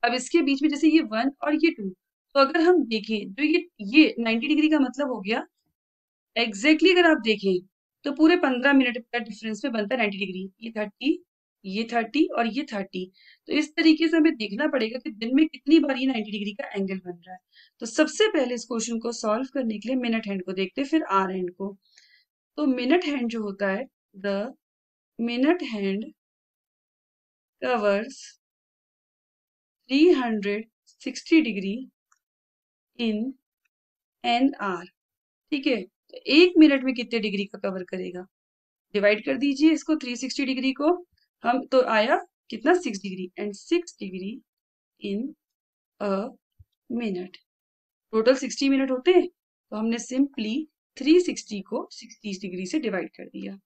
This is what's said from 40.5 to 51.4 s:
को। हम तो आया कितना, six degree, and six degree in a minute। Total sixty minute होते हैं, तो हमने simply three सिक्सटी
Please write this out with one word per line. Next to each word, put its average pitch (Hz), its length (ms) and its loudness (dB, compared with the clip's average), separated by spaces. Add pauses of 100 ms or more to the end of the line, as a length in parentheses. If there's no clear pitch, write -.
को। 320 140 4 (500)
हम 254 220 0
तो 254 160 4 (160)
आया 269 220 2 (300)
कितना, 277 300 2
six 214 220 -6
degree, 185 280 -8 (100)
and 208 160 -6
six - 460 -4
degree 190 320 -10 (640)
in 208 280 -4 (720)
a 202 280 -2 (760)
minute। 190 340 -6 (760)
Total 226 220 4 (120)
sixty 277 220 -2
minute 269 220 2
होते 254 220 2
हैं, 359 160 6
तो - 480 -18
हमने 226 220 -2 (100)
simply 254 480 -2 (400)
three 311 240 4
सिक्सटी 214 400 -6 (100)